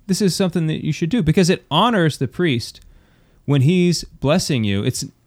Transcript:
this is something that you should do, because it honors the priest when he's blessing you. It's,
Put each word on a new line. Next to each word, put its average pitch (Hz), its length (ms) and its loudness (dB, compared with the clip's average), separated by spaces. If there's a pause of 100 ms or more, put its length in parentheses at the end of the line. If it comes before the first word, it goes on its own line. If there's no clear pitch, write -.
this 190 140 -2
is 185 140 2
something 175 320 -2
that - 180 -4
you 151 80 0
should 165 160 -4
do, 240 120 0
because 160 280 4
it - 200 -2
honors 185 480 2
the 139 120 -4
priest 143 500 -4 (640)
when 139 160 2
he's 175 440 2
blessing 143 580 -2
you. 101 200 -2
It's, - 200 -4 (240)